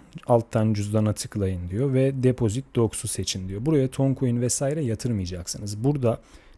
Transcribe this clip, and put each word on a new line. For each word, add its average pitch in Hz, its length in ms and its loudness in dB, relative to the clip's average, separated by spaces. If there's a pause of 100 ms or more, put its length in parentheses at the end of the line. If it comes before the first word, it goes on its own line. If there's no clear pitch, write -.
(280)
alttan 113 460 4
cüzdana 104 400 2
tıklayın 95 560 -4
diyor 127 240 0
ve 131 300 2
depozit 127 520 0
Dox'u 113 320 0
seçin 92 420 -4
diyor. 104 160 -6
Buraya 143 220 2
Toncoin 131 540 0
vesaire 143 420 0
yatırmayacaksınız. 104 1000 -4
Burada 127 360 2 (380)